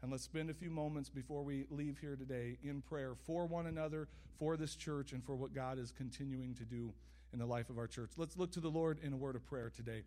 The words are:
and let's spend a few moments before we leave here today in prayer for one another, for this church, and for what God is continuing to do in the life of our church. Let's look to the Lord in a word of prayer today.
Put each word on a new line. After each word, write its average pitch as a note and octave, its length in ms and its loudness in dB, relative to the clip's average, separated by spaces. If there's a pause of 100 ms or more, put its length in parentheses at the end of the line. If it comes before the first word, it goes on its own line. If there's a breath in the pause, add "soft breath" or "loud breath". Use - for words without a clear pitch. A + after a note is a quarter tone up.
and B2+ 100 0
let's C3 140 0
spend D#3 240 0
a D#3 40 0
few E3 160 -4
moments D3+ 400 0
before C#3+ 320 -2
we C#3 280 0
leave D3 300 0
here C#3+ 180 -4
today B2 440 0
in C#3 200 -2
prayer C3 340 -2
for E3+ 300 2
one E3+ 220 2
another, D#3 420 0 (280 loud breath)
for D#3 200 6
this D#3 180 2
church, C#3+ 380 0
and B2+ 100 -2
for C3+ 140 0
what C3+ 160 0
God C3 260 0
is A#2+ 120 -2
continuing C3 640 -2
to A#2 100 -6
do A#2 280 -2 (380 loud breath)
in B2 80 -2
the A#2+ 60 4
life A#2+ 240 2
of A#2+ 80 -4
our A#2 100 0
church. A#2 300 -4
Let's E3 200 -2
look F3+ 140 4
to F3 80 -2
the D#3+ 100 2
Lord D#3+ 320 6
in C#3 120 0
a C3 40 2
word C3+ 200 0
of - 80 -6
prayer A#2 280 -2
today. A2+ 340 -4